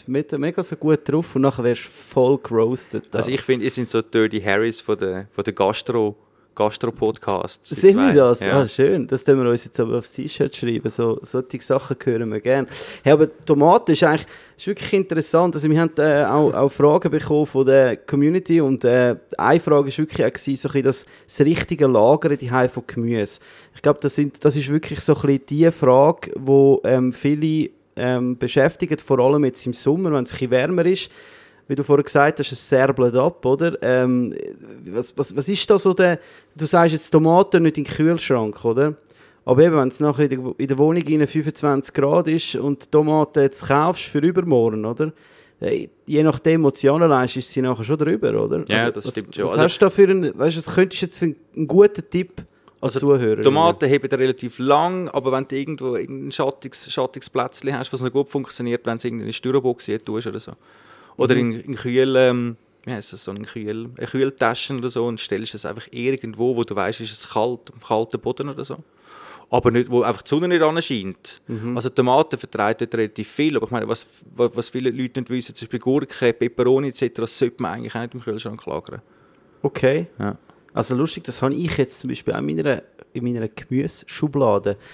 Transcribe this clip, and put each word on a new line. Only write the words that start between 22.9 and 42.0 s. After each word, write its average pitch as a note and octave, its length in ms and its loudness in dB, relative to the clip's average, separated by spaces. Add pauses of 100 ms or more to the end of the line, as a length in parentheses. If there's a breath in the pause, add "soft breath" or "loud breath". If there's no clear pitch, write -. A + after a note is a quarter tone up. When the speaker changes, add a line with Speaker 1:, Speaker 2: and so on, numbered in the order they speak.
Speaker 1:
Ich - 80 -20
glaub, - 180 2
das C#3+ 140 -2
sind, C#3+ 300 -4
das C#3+ 120 4
ist C#3 120 -4
wirklich D3+ 320 -4
so D#3 140 2
ein C#3 80 -2
bisschen C#3 260 2
die D#3+ 220 4
Frage, C#3 640 2
wo, C#3 480 4
ähm, B2+ 280 2
viele, D3+ 580 -2 (260)
ähm, B2 400 -2
beschäftigt, D3+ 640 0
vor C3+ 200 0
allem C#3+ 260 4
jetzt - 200 -4
im B2 60 -4
Sommer, E3 400 -2
wenn C3 120 0
es - 80 -10
ein - 60 -12
bisschen B2+ 120 -4
wärmer D#3+ 360 0
ist. F#3 240 -2 (580 loud breath)
Wie C#3+ 60 -4
du C#3 80 -4
vorher C#3+ 220 2
gesagt D3+ 340 2
hast, C#3 140 -6
es - 160 -10
serbelt B2+ 480 2
ab, D3 280 0
oder? C#3 380 0
Ähm, B2+ 500 0 (520)
was, G2+ 340 -8
was, C3+ 180 -6
was C#3 120 -4
ist G3 200 -4
da G#3 120 6
so F#3+ 140 2
der, F3+ 260 2 (340 loud breath)
du D#3 100 -8
sagst E3+ 280 4
jetzt - 180 -6
Tomaten E3 540 4
nicht D#3 140 2
in D3 40 -4
den - 100 -8
Kühlschrank, C#3 720 0
oder? C3+ 300 2 (500 soft breath)
Aber B2+ 200 6
eben, E3 120 4
wenn C3 120 2
es - 100 -8
nachher D3 320 0
in B2+ 140 -6
der, B2+ 140 -8
in C3+ 100 -2
der C3+ 100 -2
Wohnung E3 240 2
innen D3 240 2
fünfundzwanzig D3 680 -2
Grad D3+ 360 2